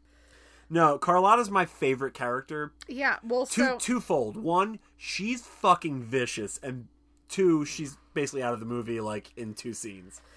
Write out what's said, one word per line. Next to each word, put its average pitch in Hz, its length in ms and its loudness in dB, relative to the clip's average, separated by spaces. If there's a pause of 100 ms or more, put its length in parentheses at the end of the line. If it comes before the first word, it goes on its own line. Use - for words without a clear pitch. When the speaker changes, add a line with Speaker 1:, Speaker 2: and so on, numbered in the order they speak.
(720)
Speaker 1:
No, 156 280 6
Carlotta's 196 520 6
my 190 140 2
favorite 135 500 -2
character. 135 580 -6 (140)
Speaker 2:
Yeah, 262 380 -4
well, 247 220 -2
Speaker 1:
Two, - 180 0
Speaker 2:
so 254 140 0
Speaker 1:
twofold. 156 580 -2
One, 180 420 0 (180)
she's 233 480 -6
fucking 160 600 2
vicious, 117 580 -4
and 127 240 -10 (420)
two, 165 360 4
she's 143 320 -10 (180)
basically 139 300 -2
out 120 100 0
of 110 60 -6
the 113 60 -10
movie, 117 340 -4
like, 107 360 -6
in 110 180 -10
two 120 200 -10
scenes. 95 460 -14 (160)